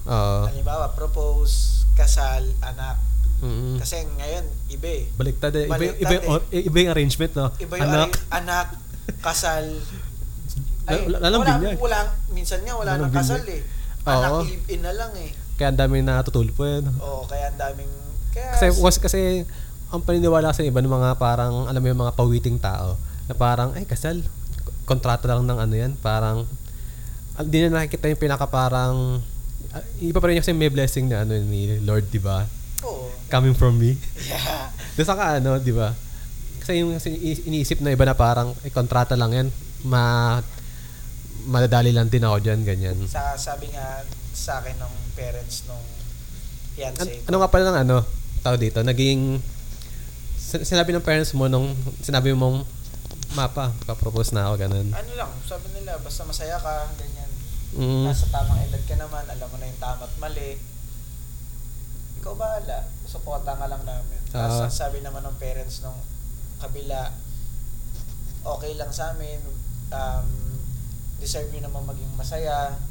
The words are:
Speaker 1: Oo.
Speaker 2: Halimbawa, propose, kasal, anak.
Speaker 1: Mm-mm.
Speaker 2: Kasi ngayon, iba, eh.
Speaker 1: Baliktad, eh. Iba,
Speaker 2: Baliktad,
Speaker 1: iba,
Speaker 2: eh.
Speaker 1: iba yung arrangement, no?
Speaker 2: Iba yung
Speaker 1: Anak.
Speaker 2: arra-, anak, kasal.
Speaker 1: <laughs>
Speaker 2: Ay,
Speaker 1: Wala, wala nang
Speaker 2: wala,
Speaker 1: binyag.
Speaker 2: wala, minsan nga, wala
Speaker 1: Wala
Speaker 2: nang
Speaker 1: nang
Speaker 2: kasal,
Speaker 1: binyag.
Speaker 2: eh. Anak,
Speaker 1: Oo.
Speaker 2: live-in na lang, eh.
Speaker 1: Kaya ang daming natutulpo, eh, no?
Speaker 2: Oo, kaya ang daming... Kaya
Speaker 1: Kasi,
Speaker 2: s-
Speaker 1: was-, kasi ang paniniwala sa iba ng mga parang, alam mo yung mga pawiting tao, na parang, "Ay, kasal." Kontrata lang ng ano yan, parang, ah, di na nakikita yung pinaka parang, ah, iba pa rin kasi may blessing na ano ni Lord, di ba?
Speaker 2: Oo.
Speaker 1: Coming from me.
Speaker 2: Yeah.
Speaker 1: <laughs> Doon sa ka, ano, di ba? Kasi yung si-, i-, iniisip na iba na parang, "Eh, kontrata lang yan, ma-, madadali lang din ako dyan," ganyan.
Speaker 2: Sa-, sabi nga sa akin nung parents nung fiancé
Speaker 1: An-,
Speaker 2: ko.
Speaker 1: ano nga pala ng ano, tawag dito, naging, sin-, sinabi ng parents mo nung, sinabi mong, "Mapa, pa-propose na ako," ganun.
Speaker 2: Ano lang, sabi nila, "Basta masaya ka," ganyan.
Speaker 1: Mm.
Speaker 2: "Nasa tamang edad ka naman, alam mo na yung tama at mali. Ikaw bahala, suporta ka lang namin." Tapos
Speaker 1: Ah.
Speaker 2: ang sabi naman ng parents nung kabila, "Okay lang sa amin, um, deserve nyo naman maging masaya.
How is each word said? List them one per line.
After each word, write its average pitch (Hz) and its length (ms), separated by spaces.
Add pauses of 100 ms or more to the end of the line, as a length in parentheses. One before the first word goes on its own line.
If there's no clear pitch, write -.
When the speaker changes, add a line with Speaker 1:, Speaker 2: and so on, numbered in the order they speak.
Speaker 1:
Oo. 104 420
Speaker 2:
Halimbawa, 143 460
propose, 147 1000
kasal, 139 500 (160)
anak. 131 400 (380)
Speaker 1:
Mm-mm. 127 420
Speaker 2:
Kasi 156 320
ngayon, 151 320 (260)
iba, - 200
eh. 147 240
Speaker 1:
Baliktad, 135 400
eh. 151 100
Iba, 151 160
Speaker 2:
Baliktad, 175 220
Speaker 1:
iba, 185 140 (340)
Speaker 2:
eh. 180 160
Speaker 1:
iba 160 120
yung 180 140
arrangement, 151 420
no? 139 220
Speaker 2:
Iba 170 180
yung 160 140
Speaker 1:
Anak. 156 220
Speaker 2:
arra-, 180 140 (100)
anak, 180 340 (540)
kasal. 165 420 (640)
Speaker 1:
<laughs> - 640
Speaker 2:
Ay, 175 160
Speaker 1:
Wala, - 100
wala 170 120
nang 220 120
Speaker 2:
wala, 170 140
Speaker 1:
binyag. 190 240
Speaker 2:
wala, 226 200 (300)
minsan - 320
nga, 240 120
wala 220 120
Speaker 1:
Wala 190 140
Speaker 2:
nang 151 60
Speaker 1:
nang 131 100
Speaker 2:
kasal, - 260
Speaker 1:
binyag. 185 140
Speaker 2:
eh. - 80 (420)
Anak, 131 240
Speaker 1:
Oo. 156 140
Speaker 2:
live-in - 380
na 180 100
lang, 139 240
eh. 151 160 (240)
Speaker 1:
Kaya 139 140
ang 135 100
daming 135 240
natutulpo, 127 580
eh, 143 180
no? 139 180
Speaker 2:
Oo, 139 280
kaya 139 220
ang 139 100
daming... 139 340 (380)
Kaya - 240
Speaker 1:
Kasi, 185 160
Speaker 2:
s- - 80
Speaker 1:
was-, 180 220
kasi 185 480 (400)
ang 175 140
paniniwala 165 500
sa 151 100
iba 135 160
ng 131 140
mga 127 240
parang, 120 500
alam 131 140
mo 127 80
yung 123 140
mga 120 120
pawiting 120 460
tao, 95 400 (260)
na 113 80
parang, 120 400
"Ay, 190 100
kasal." 170 360 (680)
Kontrata 127 420
lang 123 160
ng 123 140
ano 110 160
yan, 120 220
parang, 110 500 (880)
ah, - 100
di 156 160
na 165 220
nakikita 151 260
yung 151 140
pinaka 139 240
parang, 127 760 (500)
ah, - 140 (160)
iba 170 180
pa 175 100
rin 170 100
kasi 170 140
may 156 180
blessing 135 360
na 117 160
ano 110 140
ni 104 440
Lord, 104 280
di 117 100
ba? 95 280 (360)
Speaker 2:
Oo. 135 280 (180)
Speaker 1:
Coming 131 260
from 123 220
me. 117 220 (240)
Speaker 2:
Yeah. - 480 (100)
Speaker 1:
<laughs> - 160
Doon 156 100
sa 196 80
ka, 196 120 (100)
ano, 131 220
di 123 140
ba? 110 200 (680)
Kasi 175 220
yung 170 180
si-, 160 160
i-, 160 300
iniisip 156 360
na 143 120
iba 127 120
na 131 100
parang, 120 480
"Eh, 135 80
kontrata 123 440
lang 120 180
yan, 131 160 (340)
ma-, 120 600 (1040)
madadali 123 480
lang 117 160
din 117 140
ako 110 180
dyan," 107 220
ganyan. 95 440
Speaker 2:
Sa-, 139 300
sabi - 340
nga 135 320 (300)
sa - 280
akin 127 160
nung 127 180 (200)
parents 123 520
nung 120 160 (920)
fiancé 131 280
Speaker 1:
An-, 180 100
Speaker 2:
ko. 160 160
Speaker 1:
ano 180 100
nga 190 120
pala 185 160
ng 185 180
ano, 127 140 (420)
tawag 123 200
dito, 110 200
naging, 131 600 (960)
sin-, - 280
sinabi 170 280
ng 170 100
parents 156 320
mo 131 120
nung, 131 240 (300)
sinabi 135 320
mong, 131 340 (680)
"Mapa, 135 380 (140)
pa-propose 113 480
na 101 160
ako," 104 120
ganun. 98 300
Speaker 2:
Ano 107 240
lang, - 160 (140)
sabi 180 280
nila, 190 260
"Basta 147 260
masaya 160 340
ka," 151 380
ganyan. - 340 (440)
Speaker 1:
Mm. 131 320
Speaker 2:
"Nasa 135 220
tamang - 320
edad 135 220
ka - 140
naman, 151 280
alam - 220
mo 123 100
na 123 100
yung 127 120
tama 127 260
at - 140
mali. - 380 (1600)
Ikaw 208 160
bahala, 208 460 (240)
suporta 139 500
ka 139 120
lang 135 180
namin." 127 340 (100)
Tapos 117 300
Speaker 1:
Ah. 120 80
Speaker 2:
ang 123 80
sabi 143 260
naman 139 220
ng 139 160
parents 127 420
nung 127 200 (560)
kabila, 135 560 (1300)
"Okay 151 320
lang 147 160
sa 160 220
amin, 160 280 (500)
um, 131 380 (920)
deserve - 340
nyo 147 160
naman 139 180
maging 135 300
masaya. 147 640 (120)